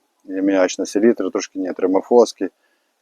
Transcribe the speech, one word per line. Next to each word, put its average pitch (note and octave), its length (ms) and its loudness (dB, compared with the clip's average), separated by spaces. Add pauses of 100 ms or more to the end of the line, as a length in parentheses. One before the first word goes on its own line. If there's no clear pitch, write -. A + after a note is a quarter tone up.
(300)
аміачна F#2+ 560 0
селітра, G#2 440 0
трошки F#2+ 300 -8
ні, F2+ 140 -6
тримофоски, F#2+ 760 0 (520)